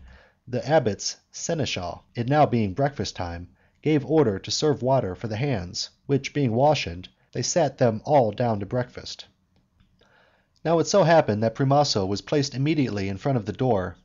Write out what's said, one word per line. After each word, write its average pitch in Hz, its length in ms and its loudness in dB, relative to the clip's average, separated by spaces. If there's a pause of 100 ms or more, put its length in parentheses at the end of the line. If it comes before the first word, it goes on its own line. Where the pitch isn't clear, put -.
(480)
the 120 200 -4
abbot's 131 500 0 (140)
seneschal, 110 720 -4 (120)
it 117 120 -4
now 147 180 6
being 110 280 0
breakfast 139 420 -2
time, 87 340 -8 (320)
gave 143 240 0
order 123 340 2
to - 120 -10
serve 151 300 0
water 120 320 0
for 110 140 -10
the 107 100 -6
hands, 104 520 -4 (160)
which 135 280 -2
being 135 180 0
washened, 120 560 0 (240)
they 127 100 -6
sat 147 360 0
them 110 260 2
all 127 280 4
down 110 280 -2
to 98 60 -6
breakfast. - 600 -8 (1400)
Now 165 140 2
it 156 80 0
so 196 160 4
happened 147 400 4
that 113 120 0
Primaso 139 500 2
was 98 160 -2
placed 139 340 -2
immediately 123 540 0
in 98 80 -6
front 135 200 -2
of 104 80 -4
the 101 60 -6
door 95 520 0